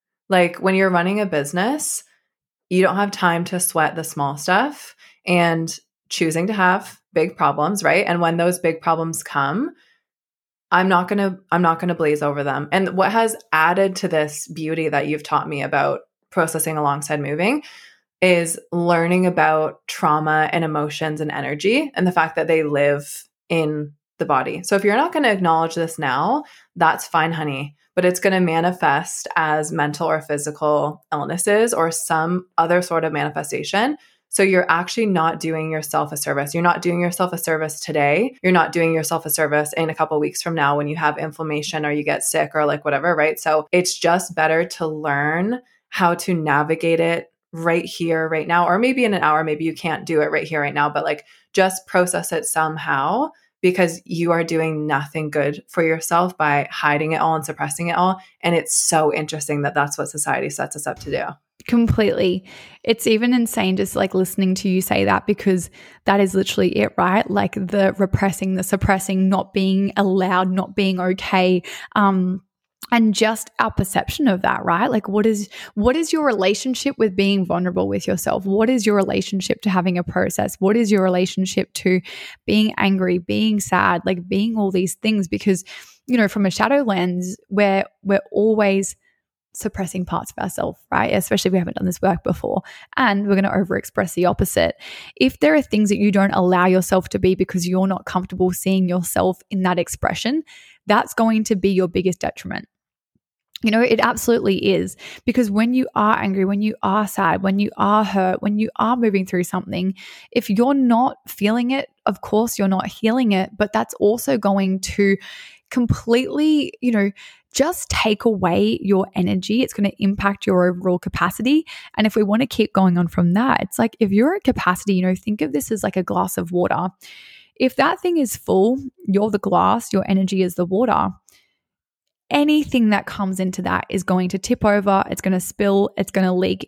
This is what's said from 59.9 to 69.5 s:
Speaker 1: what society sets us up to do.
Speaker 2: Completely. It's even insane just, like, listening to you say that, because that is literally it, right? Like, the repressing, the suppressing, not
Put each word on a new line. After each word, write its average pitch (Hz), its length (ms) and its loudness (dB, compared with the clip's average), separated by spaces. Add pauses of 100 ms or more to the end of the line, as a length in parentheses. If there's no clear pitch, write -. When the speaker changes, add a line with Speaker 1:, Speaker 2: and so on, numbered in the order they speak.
Speaker 1:
what - 120 -6
society 139 400 -4
sets 139 260 -8
us 147 100 -12
up 139 140 -6
to 139 120 -12
do. 135 120 -4 (440)
Speaker 2:
Completely. 208 800 2 (380)
It's 226 240 -2
even 233 260 2
insane 220 440 0
just, 196 180 -4
like, 190 180 0
listening 185 420 0
to 190 140 -2
you 185 120 2
say 196 240 0
that, 190 200 0
because 190 460 0 (320)
that 202 160 2
is 190 160 2
literally 190 420 0
it, 208 180 0
right? 185 360 2
Like, 202 220 0
the 196 440 0
repressing, 190 560 0
the 185 100 -2
suppressing, 190 640 0
not 190 220 0